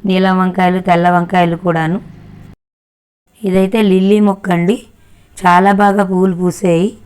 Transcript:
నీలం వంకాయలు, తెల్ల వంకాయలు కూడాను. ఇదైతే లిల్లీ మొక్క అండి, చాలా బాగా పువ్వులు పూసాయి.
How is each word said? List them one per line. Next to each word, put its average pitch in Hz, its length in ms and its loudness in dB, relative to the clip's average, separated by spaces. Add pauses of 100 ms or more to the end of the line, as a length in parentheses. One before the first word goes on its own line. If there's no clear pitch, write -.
నీలం 185 340 0
వంకాయలు, 185 400 0
తెల్ల 175 300 -2
వంకాయలు 175 460 0
కూడాను. 170 460 -4 (1400)
ఇదైతే 190 380 0
లిల్లీ 196 380 2
మొక్క 196 320 0
అండి, 175 320 -2 (640)
చాలా 180 260 4
బాగా 202 320 2
పువ్వులు 185 320 0
పూసాయి. 180 720 -2